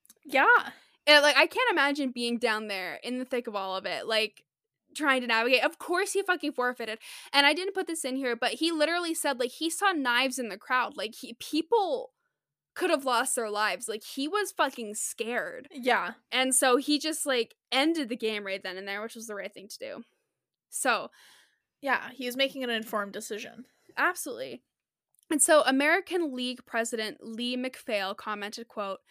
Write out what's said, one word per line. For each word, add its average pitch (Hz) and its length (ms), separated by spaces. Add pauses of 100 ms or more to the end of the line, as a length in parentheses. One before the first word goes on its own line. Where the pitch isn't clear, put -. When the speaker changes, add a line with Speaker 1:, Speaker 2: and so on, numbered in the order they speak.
(260)
Speaker 1:
Yeah. 302 460 (360)
Speaker 2:
And, 294 160
like, 285 140
I 320 100
can't 466 240
imagine 285 400
being 240 260
down 220 300
there 185 340
in 254 160
the 254 80
thick 240 220
of 208 80
all 190 200
of 190 100
it, 160 200
like, 220 380 (500)
trying 262 280
to 247 60
navigate. 233 360
Of 320 160
course 359 340
he 392 80
fucking 330 300
forfeited. 247 480 (320)
And 285 140
I 302 80
didn't 381 220
put 381 120
this 320 160
in 262 120
here, 254 200
but 233 180
he 320 180
literally 330 420
said, 277 260
like, 254 120
he 320 180
saw 392 240
knives 254 440
in 240 120
the 190 80
crowd. 240 400
Like, 220 180
he, - 200
people 320 760 (680)
could 359 100
have 277 160
lost 240 300
their 226 140
lives. 208 380
Like, 220 160
he 269 240
was 381 240
fucking 240 440
scared. 214 760
Speaker 1:
Yeah. 233 420 (180)
Speaker 2:
And 254 240
so 254 220
he 294 200
just, 311 280
like, 247 300 (160)
ended 285 380
the 226 60
game 214 300
right 196 180
then 185 140
and 196 100
there, 202 140
which 226 140
was 226 120
the 214 80
right 196 180
thing 190 140
to - 100
do. 107 260 (680)
So 226 400 (720)
Speaker 1:
Yeah, 262 300
he 254 140
was 247 100
making 269 280
an 247 60
informed 220 440
decision. 220 520 (320)
Speaker 2:
Absolutely. 269 680 (680)
And 311 100
so 311 220
American 311 720
League 247 300
President 226 560
Lee 240 340
MacPhail 233 600
commented, 214 520
quote, 196 320 (120)